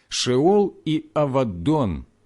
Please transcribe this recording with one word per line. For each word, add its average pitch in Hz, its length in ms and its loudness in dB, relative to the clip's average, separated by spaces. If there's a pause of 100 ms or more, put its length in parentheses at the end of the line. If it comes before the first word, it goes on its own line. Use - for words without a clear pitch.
Шеол 170 680 2 (100)
і 156 200 -2 (100)
Аваддон 123 920 -2 (220)